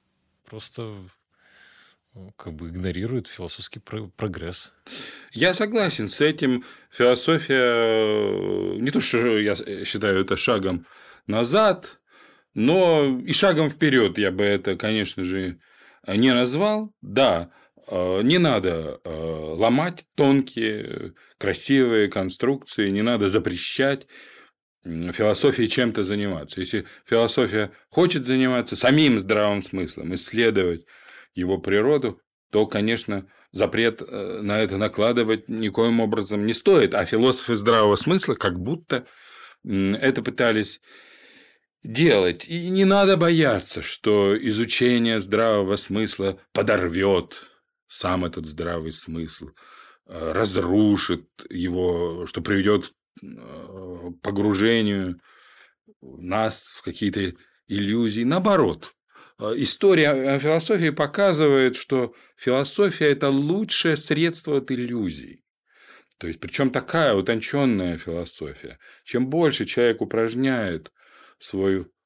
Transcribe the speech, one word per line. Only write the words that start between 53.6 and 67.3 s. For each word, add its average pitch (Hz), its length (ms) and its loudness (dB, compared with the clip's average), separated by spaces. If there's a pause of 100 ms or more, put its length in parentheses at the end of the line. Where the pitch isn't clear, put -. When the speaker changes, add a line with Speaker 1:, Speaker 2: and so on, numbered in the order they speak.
Speaker 2:
погружению 101 960 0 (800)
нас 92 640 -4 (100)
в - 60 -20
какие-то 95 520 -4 (340)
иллюзии. 107 560 -2
Наоборот, 160 720 0 (440)
э, 107 180 -4
история, 151 580 4
э, 135 240 0
философии 165 500 2
показывает, 147 880 4
что 127 400 -2 (200)
философия — 139 760 0
это 143 180 0
лучшее 156 680 0
средство 156 600 -2
от 135 140 -4
иллюзий. 120 720 -6 (720)
То 87 100 -10
есть, 82 120 -10
причем - 320 -2
такая 131 420 0
утонченная 104 840 -2